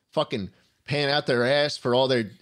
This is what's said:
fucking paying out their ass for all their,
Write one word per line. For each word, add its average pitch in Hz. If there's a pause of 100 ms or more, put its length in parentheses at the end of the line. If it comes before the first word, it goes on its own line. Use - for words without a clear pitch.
(100)
fucking 123 (340)
paying 147
out 143
their 120
ass 143
for 123
all 131
their, 120 (120)